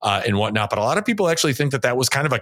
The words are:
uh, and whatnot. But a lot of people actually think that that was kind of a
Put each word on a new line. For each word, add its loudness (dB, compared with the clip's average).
uh, 0
and 0
whatnot. 0
But -2
a 0
lot 2
of -2
people 0
actually 2
think 0
that -2
that 2
was 2
kind 0
of 0
a 0